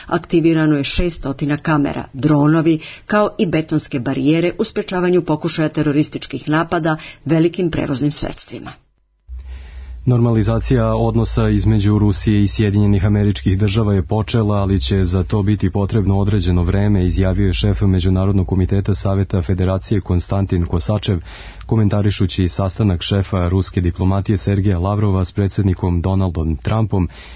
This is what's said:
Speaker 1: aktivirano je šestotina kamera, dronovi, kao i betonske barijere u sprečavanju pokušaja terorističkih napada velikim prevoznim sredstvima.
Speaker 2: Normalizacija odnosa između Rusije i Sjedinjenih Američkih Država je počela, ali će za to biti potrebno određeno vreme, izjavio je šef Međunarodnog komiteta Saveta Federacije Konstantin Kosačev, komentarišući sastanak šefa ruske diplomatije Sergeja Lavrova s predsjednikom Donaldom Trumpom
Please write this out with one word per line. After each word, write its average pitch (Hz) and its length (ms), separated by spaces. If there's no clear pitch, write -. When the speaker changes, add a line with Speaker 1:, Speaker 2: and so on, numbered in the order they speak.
Speaker 1:
aktivirano 160 680
je 139 60
šestotina 147 760
kamera, 147 460
dronovi, 151 640
kao 208 320
i 220 80
betonske 156 540
barijere 139 600
u 226 40
sprečavanju 180 580
pokušaja 156 480
terorističkih 151 800
napada 160 480
velikim 165 460
prevoznim 147 400
sredstvima. - 640
Speaker 2:
Normalizacija 113 840
odnosa 113 540
između 104 500
Rusije 104 440
i 98 40
Sjedinjenih 101 580
Američkih 104 540
Država 104 340
je 92 100
počela, 107 520
ali 98 240
će 98 240
za 90 200
to 104 200
biti 98 260
potrebno 98 500
određeno 90 440
vreme, 98 420
izjavio 92 400
je 92 80
šef 101 280
Međunarodnog 95 680
komiteta 95 460
Saveta 98 480
Federacije 92 600
Konstantin 92 640
Kosačev, 95 540
komentarišući 101 840
sastanak 95 540
šefa 95 480
ruske 95 320
diplomatije 92 560
Sergeja 98 420
Lavrova 98 460
s - 60
predsjednikom 95 720
Donaldom 85 540
Trumpom 104 540